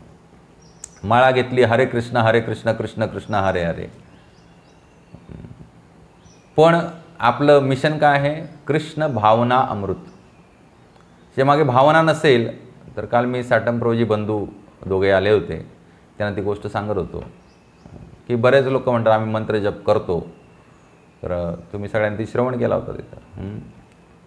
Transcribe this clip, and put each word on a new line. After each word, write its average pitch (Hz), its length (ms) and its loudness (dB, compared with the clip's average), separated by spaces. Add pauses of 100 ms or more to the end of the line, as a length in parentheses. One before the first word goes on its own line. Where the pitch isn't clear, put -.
(1040)
माळा 123 280 4
घेतली, 127 320 2
"हरे 117 220 4
कृष्ण, 123 320 -4
हरे 113 220 4
कृष्ण, 113 320 -2
कृष्ण 110 340 -6
कृष्ण, 101 280 -8
हरे 95 300 0
हरे." 82 240 -6 (2750)
पण 165 220 6 (400)
आपलं 143 400 4
मिशन 135 380 0
काय 147 220 4
आहे? 143 480 -6
कृष्ण 151 400 -2
भावना 117 520 2
अमृत. 98 360 -4 (1400)
जे 135 60 2
मागे 143 200 4
भावना 143 380 4
नसेल, 147 680 2 (300)
तर 107 80 -8
काल 120 200 0
मी 123 180 -4
साटम 120 360 0
प्रभूजी 117 240 0
बंधू 107 420 -2 (400)
दोघे 95 260 0
आले 98 200 2
होते, 85 400 -2 (460)
त्यांना 104 180 -4
ती 101 60 -4
गोष्ट 101 260 -6
सांगत 104 240 -6
होतो 85 320 -6 (1040)
की 123 80 -2
बरेच 127 300 4
लोक 131 240 -2
म्हणतात, 113 240 2
"आम्ही 110 180 0
मंत्र 107 260 -2
जप 101 300 -4
करतो." 95 400 -2 (960)
तर, 85 80 -8
अ, 87 200 -4 (220)
तुम्ही 101 160 -10
सगळ्यांनी 104 280 -2
ती 110 80 -6
श्रवण 123 320 -4
केला 110 180 -2
होता 98 160 -6
तिथं. - 500 -16
हं? 101 180 -10 (680)